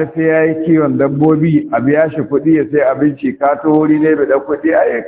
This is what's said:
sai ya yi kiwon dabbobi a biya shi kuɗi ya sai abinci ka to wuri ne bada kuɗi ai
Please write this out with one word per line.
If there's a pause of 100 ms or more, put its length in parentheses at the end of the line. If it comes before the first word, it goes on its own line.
(140)
sai
ya
yi (100)
kiwon
dabbobi
a
biya
shi
kuɗi
ya
sai
abinci
ka
to
wuri
ne
bada
kuɗi
ai